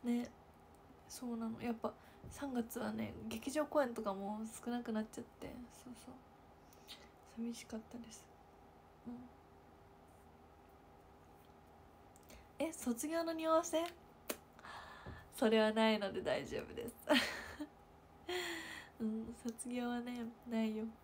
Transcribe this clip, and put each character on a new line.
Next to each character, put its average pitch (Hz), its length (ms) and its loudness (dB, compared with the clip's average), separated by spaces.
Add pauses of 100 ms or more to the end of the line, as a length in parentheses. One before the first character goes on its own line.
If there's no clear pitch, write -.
ね。 240 260 2 (760)
そ - 180 -10
う 233 100 -2
な 226 120 -2
の。 226 120 -6
や 240 120 0
っ - 20 2
ぱ、 - 180 -2 (380)
三 277 240 -4
月 233 240 0
は 214 140 0
ね、 220 200 -2 (140)
劇 226 240 -4
場 294 160 2
公 294 160 4
演 240 100 2
と 226 80 -2
か 202 140 0
も 202 260 -2 (240)
少 240 60 -2
な 240 100 0
く 233 120 -4
な 220 100 2
っ 220 80 -4
ち - 80 -10
ゃ - 40 -8
っ - 20 -10
て、 - 280 -12 (200)
そ - 180 -16
う 240 60 -12
そ - 160 -16
う。 - 20 -14 (1200)
寂 233 160 -2
し - 140 -10
か 226 100 -8
っ 220 40 -4
た - 180 -12
で 226 140 -12
す。 - 120 -16 (840)
う - 20 -8
ん。 247 180 -10 (3250)
え、 320 80 0
卒 247 360 0
業 330 160 2
の 330 80 0
匂 320 180 2
わ 320 140 8
せ？ 320 200 4 (1500)
そ 220 160 6
れ 220 80 10
は 214 140 8
な 220 180 8
い 214 80 4
の 196 140 0
で 190 100 -2
大 135 240 2
丈 - 140 -2
夫 - 140 -10
で - 140 -4
す。 - 60 -8 (120)
<laughs> - 40 -2 (1900)
う 226 40 0
ん、 220 300 -2 (100)
卒 233 240 -6
業 247 200 0
は 240 120 0
ね、 240 240 -4 (240)
な 226 140 4
い 220 140 2
よ。 220 80 0 (200)